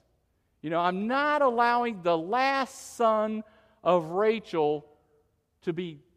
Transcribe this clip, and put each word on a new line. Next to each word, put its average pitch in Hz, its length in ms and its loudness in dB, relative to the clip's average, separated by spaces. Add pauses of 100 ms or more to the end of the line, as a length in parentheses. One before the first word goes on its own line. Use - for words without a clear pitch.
(600)
You 151 100 -8
know, 165 100 0
I'm 185 260 -2
not 285 340 0
allowing 240 600 2
the 170 160 2
last 262 800 -2
son 220 480 0 (360)
of 170 280 2
Rachel 170 760 0 (760)
to 180 100 -4
be 165 300 -8 (160)